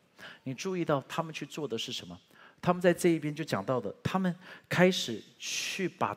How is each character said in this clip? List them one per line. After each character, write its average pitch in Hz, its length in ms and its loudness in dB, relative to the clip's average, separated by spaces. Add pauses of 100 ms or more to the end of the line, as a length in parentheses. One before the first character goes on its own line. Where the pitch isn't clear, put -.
(440)
你 131 100 -6
注 185 220 -6
意 170 80 0
到 147 240 2
他 - 160 -4
们 160 100 -12
去 151 120 -10
做 151 200 -8
的 113 120 -4
是 123 160 -6
什 - 120 -8
么？ 87 140 -14 (420)
他 175 120 4
们 180 80 -6
在 180 120 8
这 175 140 2
一 165 100 6
边 151 160 -4
就 151 80 -8
讲 104 220 -2
到 127 160 0
的， 101 240 -6
他 - 160 2
们 180 160 2 (320)
开 180 240 6
始 117 320 -4 (160)
去 - 480 -4
把 104 300 -2